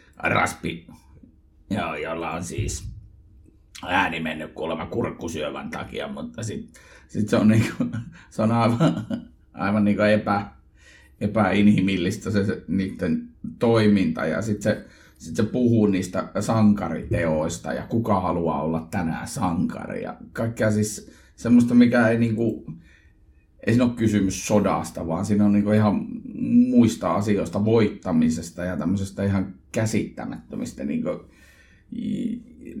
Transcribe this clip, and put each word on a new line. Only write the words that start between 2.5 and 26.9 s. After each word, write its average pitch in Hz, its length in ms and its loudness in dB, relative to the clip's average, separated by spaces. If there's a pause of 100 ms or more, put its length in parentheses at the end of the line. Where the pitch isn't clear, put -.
ääni 87 320 0
mennyt 78 340 -8
kuulemma - 320 -6
kurkkusyövän 76 840 -6
takia, 69 380 -10
mutta - 360 -12
sit, - 260 -10 (380)
sit 104 220 -4
se 120 60 2
on 104 120 4
niinku, 113 380 2 (220)
<laughs> - 220 -20
se - 120 -6
on 110 100 2
aivan, 117 540 2 (480)
aivan 101 300 2
niinku 101 180 4
epä-, 104 500 2 (680)
epäinhimillistä 98 1080 2
se, 101 140 2
se 95 220 -4
niitten 90 640 -2 (300)
toiminta, 104 680 4
ja 80 160 -2
sit 110 200 -4
se, - 240 0 (320)
sit - 180 -12
se 113 80 0
puhuu 113 440 4
niistä 92 520 -2
sankariteoista, 85 1300 0
ja 65 140 -8
kuka 110 320 0
haluaa 82 420 -2
olla 82 300 -4
tänään 85 360 -4
sankari, - 760 -4
ja - 140 -10 (160)
kaikkea 117 380 -2
siis - 480 -4 (200)
semmoista, 120 360 6
mikä 120 320 6
ei 113 100 2
niinku, 113 560 -2 (920)
ei 117 80 2
siinä 123 120 4
ole 120 100 2
kysymys 104 520 0
sodasta, 85 600 0
vaan 82 180 -2
siinä 104 200 2
on 104 80 4
niinku 104 180 2
ihan 107 340 2 (640)
muista 92 460 4